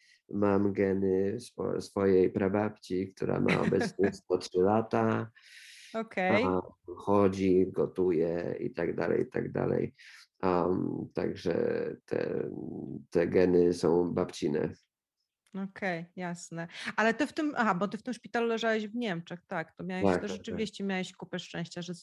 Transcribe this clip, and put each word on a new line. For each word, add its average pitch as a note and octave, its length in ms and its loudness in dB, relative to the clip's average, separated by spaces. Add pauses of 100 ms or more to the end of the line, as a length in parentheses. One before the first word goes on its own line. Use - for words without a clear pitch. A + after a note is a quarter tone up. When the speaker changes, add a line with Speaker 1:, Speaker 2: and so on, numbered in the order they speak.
(340)
Speaker 1:
Mam G2+ 400 4
geny G2 680 2
swo-, F#2+ 420 -6
swojej F#2 480 4
prababci, G2 840 -2
która - 240 -2
ma F#2+ 220 2
obecnie F#2+ 520 2
Speaker 2:
<laughs> - 0 -
Speaker 1:
sto - 240 -4
trzy - 240 -2
lata. A2+ 680 2 (640)
Speaker 2:
Okej. A3 520 0
Speaker 1:
A, F#2 160 0 (360)
chodzi, F#2+ 760 4
gotuje E2+ 880 0
i - 140 -6
tak F2 220 -2
dalej, F2 260 0
i - 80 -4
tak - 220 -4
dalej. G1+ 420 0 (480)
Am, F2+ 720 0
także F2 420 -2 (500)
te, - 440 -4 (600)
te E2+ 180 4
geny F2+ 460 6
są F2 400 2
babcine. E2+ 560 0 (920)
Speaker 2:
Okej, F3+ 420 -6 (100)
jasne. E3+ 520 -10 (280)
Ale A3 180 2
ty C4 140 0
w - 60 -10
tym, D4+ 240 -4
aha, A3 180 2
bo F#3 120 -2
ty G#3 100 -8
w - 60 -12
tym B3+ 100 -6
szpitalu A#3 340 -4
leżałeś A3+ 400 -2
w G#3 80 -10
Niemczech, F3+ 520 -6
tak, E3 280 -8
to - 80 -12
miałeś, F#3 220 -2
Speaker 1:
Tak, F#3+ 100 4
Speaker 2:
to F3 60 0
Speaker 1:
tak, G#3 80 -8
tak. F#3 80 -6
Speaker 2:
rzeczywiście F3+ 460 -8
miałeś F#3 300 -4
kupę - 260 -10
szczęścia, F3 420 -10
że F3 200 -10